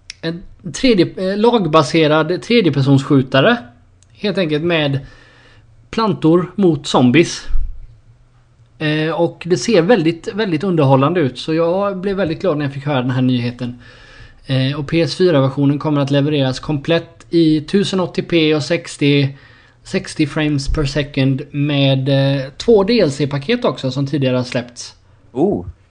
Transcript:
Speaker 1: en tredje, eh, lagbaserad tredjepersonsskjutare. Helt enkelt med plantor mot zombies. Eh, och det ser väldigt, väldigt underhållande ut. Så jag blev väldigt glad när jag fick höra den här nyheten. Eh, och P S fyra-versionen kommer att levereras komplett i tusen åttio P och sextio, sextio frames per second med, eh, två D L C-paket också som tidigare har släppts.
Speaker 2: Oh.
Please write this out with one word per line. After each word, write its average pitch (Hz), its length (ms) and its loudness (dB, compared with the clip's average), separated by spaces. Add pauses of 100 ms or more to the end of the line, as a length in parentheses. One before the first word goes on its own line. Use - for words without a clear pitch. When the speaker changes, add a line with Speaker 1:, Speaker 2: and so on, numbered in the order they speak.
(220)
Speaker 1:
en 170 220 -8 (300)
tredje, 190 580 0
eh, 202 60 -4
lagbaserad 160 1040 2
tredjepersonsskjutare. 139 1160 2 (560)
Helt 196 240 -4
enkelt 151 260 -2
med 151 360 0 (880)
plantor 175 680 0
mot 170 320 2
zombies. 139 580 2 (1300)
Eh, 156 320 -2
och 165 340 -4
det 170 120 0
ser 208 240 2
väldigt, 170 520 2
väldigt 196 300 -2
underhållande 156 560 2
ut. 123 200 -2
Så - 140 -6
jag 185 440 0
blev 190 200 -4
väldigt 165 240 -4
glad 170 160 0
när 147 80 -2
jag 139 80 -6
fick 139 120 -12
höra 143 160 0
den 127 100 -2
här 127 100 0
nyheten. 123 580 -2 (720)
Eh, 135 300 -2
och 143 80 -8
P 165 140 0
S 156 140 -2
fyra-versionen 139 640 2
kommer 147 220 -2
att 139 100 -2
levereras 139 480 0
komplett 160 720 -4
i 156 320 2
tusen 190 380 0
åttio 180 220 -4
P 156 340 2
och 151 80 -2
sextio, 143 640 0 (540)
sextio 185 440 -4
frames 151 460 -2
per 151 120 0
second 139 560 -2 (100)
med, 139 580 0
eh, 139 320 2 (160)
två 214 260 4
D 233 160 2
L 160 120 2
C-paket 143 540 -2
också 135 260 -2
som 135 160 -4
tidigare 131 300 0
har 127 60 0
släppts. - 520 -8 (360)
Speaker 2:
Oh. 131 340 -2 (260)